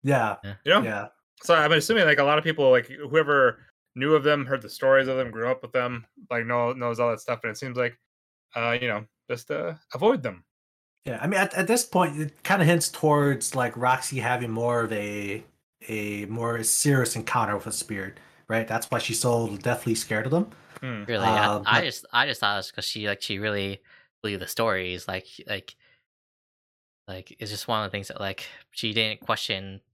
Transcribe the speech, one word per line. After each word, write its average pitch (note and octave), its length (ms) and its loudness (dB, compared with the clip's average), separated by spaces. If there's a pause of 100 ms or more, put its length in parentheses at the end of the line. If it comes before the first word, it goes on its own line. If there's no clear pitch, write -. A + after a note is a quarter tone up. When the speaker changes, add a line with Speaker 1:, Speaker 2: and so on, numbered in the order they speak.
Speaker 1:
Yeah. A#2+ 400 2
Speaker 2:
Yeah. G2+ 220 -12
Speaker 3:
You D3+ 80 4
know? B2 160 4
Speaker 1:
Yeah. G#2 200 -6 (340)
Speaker 3:
So F3 120 4
I'm D3+ 180 4
assuming, F3 340 4
like, C#3+ 120 6
a C#3+ 60 4
lot D3 140 4
of D#3 60 -2
people, D3+ 260 4
like, B2 180 6
whoever C#3+ 800 2 (300)
knew C#3+ 180 2
of C#3+ 100 4
them, C#3+ 220 2
heard B2+ 160 -4
the G#2+ 80 -16
stories C3+ 380 4
of C3 100 -2
them, B2 140 -2
grew A2+ 180 -4
up B2+ 120 -2
with B2 100 -14
them, B2 340 -2 (240)
like, A#2 160 0
know, A#2+ 260 0
knows A#2+ 280 -4
all A#2+ 100 4
that A2 100 -2
stuff, A#2 240 -4
and A2+ 80 -4
it G#2 60 -12
seems B2+ 180 -8
like, A#2+ 220 -2 (580)
uh, A#2 240 0
you B2 80 -2
know, G#2+ 180 -4 (240)
just, A#2 200 -8
uh, D#3 240 -4 (200)
avoid G3 280 2
them. G2 220 -8 (600)
Speaker 1:
Yeah, A#2 160 -8
I D3 60 -4
mean, F#3+ 140 0
at, G3 140 0
at F3+ 120 0
this A#3 180 2
point, D#3 360 0
it D3+ 240 -8
kinda F#3 200 4
hints E3+ 240 4
towards, C#3+ 680 2
like, B2 220 -2
Roxy B2+ 440 0
having A#2+ 320 -2
more A#2 300 0
of A2 100 -2
a, G#2 520 -6 (440)
a G#2 380 -6
more A#2 360 -4
serious C3 540 2
encounter G#2+ 400 -2
with F#2+ 100 -6
a A2 60 -8
spirit, G2 480 -8 (280)
right? A2 200 -2
That's A2+ 220 -4
why A#2+ 80 0
she's A2+ 220 -4
so A#2 360 0
deathly A#2 400 -2
scared A2 300 -4
of C3 60 0
them. F3+ 180 2 (300)
Speaker 3:
Hmm. A#2 260 -10
Speaker 2:
Really? A2 300 2
I, G#2 120 4
Speaker 1:
Uh, G#2 160 -2
Speaker 2:
I A#2 180 4
Speaker 1:
but - 20 -4
Speaker 2:
just, - 280 -8
I B2 140 4
just C3 140 -4
thought G#2 140 2
it G2+ 40 -2
was - 140 -8
'cause G#2+ 120 -8
she, G#2+ 220 -6
like, G2+ 160 -2
she - 160 -4
really G2+ 440 -4 (400)
believed G2+ 200 -6
the F2+ 60 -10
stories, F#2 600 -2
like, F#2 180 -6 (200)
like, - 300 -8 (1300)
like, F#2 320 -14
it's G#2 100 -10
just - 180 -10
one G#2+ 160 -2
of F#2+ 60 -6
the - 60 -10
things G2 120 -8
that, - 120 -12
like, G2 260 -6 (240)
she A2 220 -6
didn't G#2+ 280 -2
question G2 600 -4 (140)